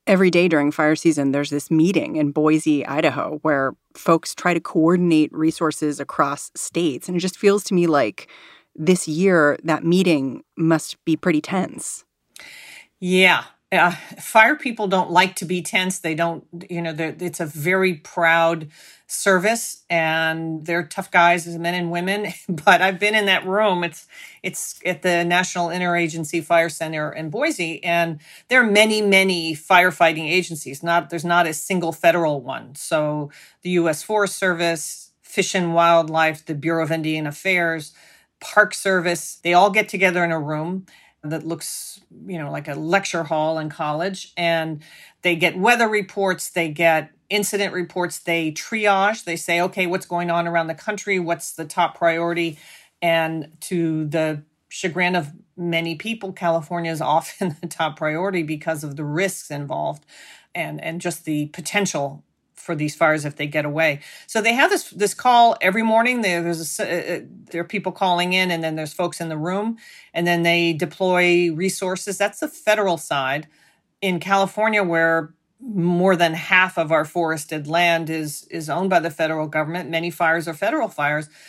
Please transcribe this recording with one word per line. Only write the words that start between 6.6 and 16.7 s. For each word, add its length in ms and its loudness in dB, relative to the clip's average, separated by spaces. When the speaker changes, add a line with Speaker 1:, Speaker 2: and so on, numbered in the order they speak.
Speaker 1:
And 80 -2
it 40 0
just 160 -2
feels 280 2
to 100 -2
me 140 4
like 400 0
this 320 2
year, 560 4
that 180 0
meeting 600 2
must 480 0
be 120 0
pretty 240 0
tense. 640 -6
Speaker 2:
Yeah. 420 4
Uh, 180 4
fire 340 6
people 320 -6
don't 240 0
like 240 4
to 100 -10
be 160 -4
tense. 380 -2
They 160 -4
don't, 300 -2